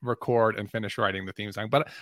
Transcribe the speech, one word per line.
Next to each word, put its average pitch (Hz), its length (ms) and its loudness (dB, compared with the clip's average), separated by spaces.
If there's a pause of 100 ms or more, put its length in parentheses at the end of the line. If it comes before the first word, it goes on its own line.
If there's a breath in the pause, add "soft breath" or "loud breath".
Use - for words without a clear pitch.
record 117 580 2
and 104 100 -6
finish 107 280 -4
writing 95 280 0
the 95 60 -10
theme 104 220 -8
song. 107 160 -6
But, 147 180 2 (140 loud breath)